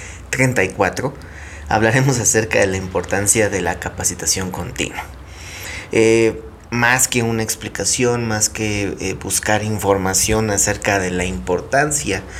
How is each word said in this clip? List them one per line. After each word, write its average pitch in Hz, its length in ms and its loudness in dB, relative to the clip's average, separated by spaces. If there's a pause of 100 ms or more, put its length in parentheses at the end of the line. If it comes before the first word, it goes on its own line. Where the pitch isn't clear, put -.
(300)
treinta 123 340 2
y 92 60 -2
cuatro, 101 440 0 (540)
hablaremos 120 500 4
acerca 110 400 2
de 104 80 4
la 95 100 0
importancia 95 720 0
de 95 120 -2
la 87 180 -2
capacitación - 720 -4
continua. - 540 -6 (840)
Eh, 113 520 4 (280)
más 120 380 4
que 120 140 2
una 113 200 0
explicación, 117 840 -2
más 107 220 0
que, 104 500 -2
eh, 92 140 -2
buscar 104 480 0
información 101 880 2
acerca 101 480 2
de 92 120 0
la 90 140 0
importancia 95 1000 0 (180)